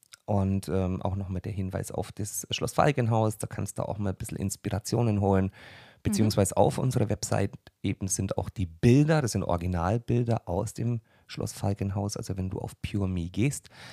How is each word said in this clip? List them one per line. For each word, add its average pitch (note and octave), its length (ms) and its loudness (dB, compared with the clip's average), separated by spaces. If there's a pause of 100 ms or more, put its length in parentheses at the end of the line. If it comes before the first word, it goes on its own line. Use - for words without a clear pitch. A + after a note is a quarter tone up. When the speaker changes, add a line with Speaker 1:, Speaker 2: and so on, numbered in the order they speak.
(260)
Speaker 1:
und, G2 420 2
ähm, F#2 340 0
auch F#2+ 140 -2
nochmal F#2 260 -4
der F#2+ 100 -6
Hinweis F#2+ 400 -6
auf - 200 -6
das - 380 -8
Schloss - 240 -4
Falkenhaus, A2+ 640 2
da - 100 -6
kannst - 300 -8
du - 100 -4
auch G2 120 -6
mal G2+ 100 -2
ein F#2 60 -4
bisschen - 220 -8
Inspirationen G#2+ 840 0
holen, G2 240 4
Speaker 2:
Mhm. F#2+ 60 -2 (500)
Speaker 1:
beziehungsweise G#2+ 560 2
auf B2 220 4
unserer B2+ 300 2
Website G#2 420 0 (320)
eben F#2+ 240 -2
sind - 300 -2
auch - 120 -2
die F#2+ 160 -4
Bilder, C#3 560 6
das A#2 120 0
sind F#2+ 100 2
Originalbilder G2 1080 0
aus G2 240 -2
dem A#2 280 -2 (260)
Schloss - 260 -6
Falkenhaus, G2 640 -2
also - 200 -6
wenn F#2 120 -2
du F#2+ 100 -6
auf - 220 -10
Pure G2+ 260 -2
Me F2 220 -2
gehst, G#2 400 -2 (240)